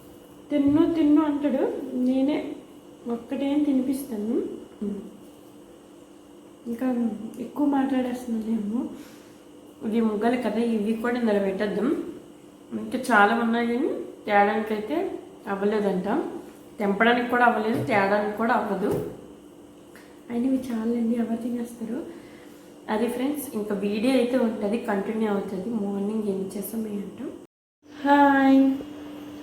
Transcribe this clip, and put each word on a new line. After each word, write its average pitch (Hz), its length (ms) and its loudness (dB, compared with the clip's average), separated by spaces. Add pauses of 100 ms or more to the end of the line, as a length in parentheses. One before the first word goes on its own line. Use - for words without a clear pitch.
(520)
తిన్ను 294 300 6 (160)
తిన్ను 302 320 6
అంటాడు, 285 340 0 (440)
నేనే 262 300 2 (800)
ఒక్కటేం 277 440 -2 (100)
తినిపిస్తాను. 254 680 0 (2250)
ఇంకా 254 160 -2 (580)
ఎక్కువ 285 200 -2 (120)
మాట్లాడేస్తున్నానేమో. 233 1040 -2 (1080)
ఇవి 226 220 2
ముగ్గలు 226 280 2 (100)
కదా, 214 140 0 (160)
ఇవి 208 160 0 (100)
కూడా 240 180 0
ఇందులో 202 260 2
పెట్టేద్దాం. 196 420 0 (920)
ఇంకా 254 160 -4 (100)
చాలా 208 320 6
ఉన్నాయి 233 300 0
కానీ 254 180 0 (380)
తేడానికైతే 214 680 2 (560)
అవ్వలేదంట, 196 560 0 (720)
తెంపడానికి 226 540 2
కూడా 247 160 4
అవ్వలేదు, 220 300 0 (100)
తేడానికి 208 500 2
కూడా 233 200 2
అవ్వదు. 202 320 -2 (1400)
అయినా 240 200 -2
ఇవి 262 100 2 (100)
చాలండి, 233 540 0
ఎవరు 226 200 -2
తినేస్తారు? 240 560 -6 (920)
అది 226 220 0
ఫ్రెండ్స్, 277 300 -2 (140)
ఇంకా 208 140 -4 (120)
వీడియో 220 340 0
అయితే 254 180 2 (100)
ఉంటుంది, 214 300 -2 (120)
కంటిన్యూ 214 440 -2
అవుతుంది. 190 340 -4 (160)
మార్నింగ్ 202 500 -2
ఏం 190 80 -4 (140)
చేసాం 220 260 -6 (160)
ఏంటో. 196 300 -8 (760)
హాయ్, 269 580 8 (800)